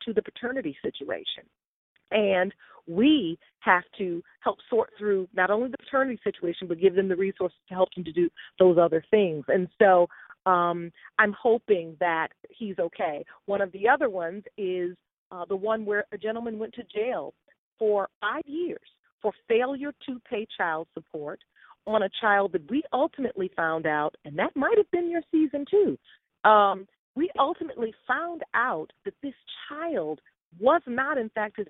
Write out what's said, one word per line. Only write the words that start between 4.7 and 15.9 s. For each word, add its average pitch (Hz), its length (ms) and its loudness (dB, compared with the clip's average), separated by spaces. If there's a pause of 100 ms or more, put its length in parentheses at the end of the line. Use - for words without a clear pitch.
through 196 360 -2
not 185 160 0
only 233 200 0
the 247 80 -10
paternity 262 460 -2
situation, 185 420 -6
but 165 140 -6
give 196 140 4
them 190 140 0
the 185 60 -2
resources 190 440 -2 (100)
to 185 60 -12
help 185 200 2
them 180 100 -8
to 165 80 -8
do 170 160 2 (300)
those 180 200 8
other 160 320 2
things. 175 380 2
And 185 200 0 (100)
so, 180 300 8 (380)
um, 175 440 0 (280)
I'm 214 220 2
hoping 185 600 0
that 165 280 0 (200)
he's 202 300 -10
okay. 170 460 -4 (220)
One 202 140 -2
of 190 120 -2
the 196 160 0
other 277 200 2
ones 185 340 -6 (140)
is, 180 400 -4 (340)
uh, 175 140 -10
the 185 100 -6
one 214 300 -2
where 208 260 -2